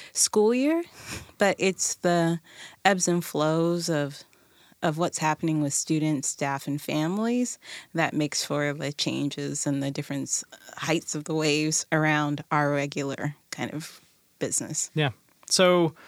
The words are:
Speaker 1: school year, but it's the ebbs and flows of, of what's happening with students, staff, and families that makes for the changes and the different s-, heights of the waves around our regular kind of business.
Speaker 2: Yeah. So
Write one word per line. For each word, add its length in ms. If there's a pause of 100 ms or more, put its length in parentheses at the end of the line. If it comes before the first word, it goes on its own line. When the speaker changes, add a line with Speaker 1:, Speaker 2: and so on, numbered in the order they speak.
(120)
Speaker 1:
school 420
year, 280 (560)
but 200
it's 360
the 440 (460)
ebbs 240
and 160
flows 640
of, 340 (600)
of 140
what's 220
happening 420
with 140
students, 540
staff, 400
and 120
families 760 (360)
that 200
makes 300
for 280
the 200
changes 760
and 160
the 80
different 340
s-, 200 (320)
heights 400
of 80
the 100
waves 580
around 500 (100)
our 200
regular 640 (160)
kind 240
of 260 (380)
business. 560
Speaker 2:
Yeah. 160 (380)
So 460 (140)